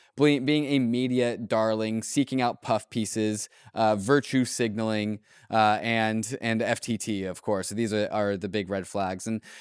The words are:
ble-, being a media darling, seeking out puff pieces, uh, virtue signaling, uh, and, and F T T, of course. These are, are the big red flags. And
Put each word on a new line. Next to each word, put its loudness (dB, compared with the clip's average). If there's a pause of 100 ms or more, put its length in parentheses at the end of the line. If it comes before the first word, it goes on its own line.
(200)
ble-, 4
being 2
a 2
media 2
darling, 0
seeking 0
out -2
puff 0
pieces, -2 (260)
uh, 4
virtue 2
signaling, -2 (300)
uh, 4
and, 0
and 0
F 0
T -2
T, -4
of -6
course. -2
These -2
are, 0
are 0
the -4
big -4
red -4
flags. -4
And -4 (200)